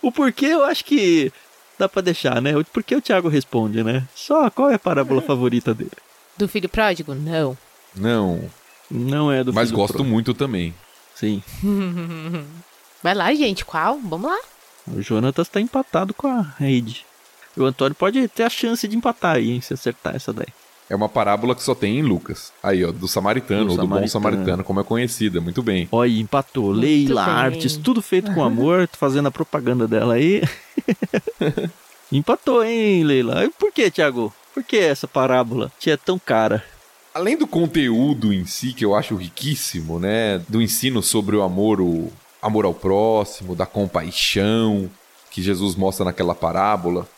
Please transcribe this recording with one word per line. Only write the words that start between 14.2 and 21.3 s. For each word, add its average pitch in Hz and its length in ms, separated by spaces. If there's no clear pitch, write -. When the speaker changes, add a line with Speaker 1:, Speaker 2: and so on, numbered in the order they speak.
Speaker 2:
lá. 381 120
Speaker 1:
O 110 80
Jonatas 123 480
tá - 120
empatado 208 520
com - 140
a 226 340
Heidi. 123 460
O 127 80
Antônio 135 300
pode 233 320
ter - 160
a 226 80
chance 233 380
de 214 80
empatar 226 400
aí, 117 160
hein, 123 80
se - 120
acertar - 440
essa 127 160
daí. 110 160
Speaker 3:
É 101 60
uma 104 120
parábola 107 460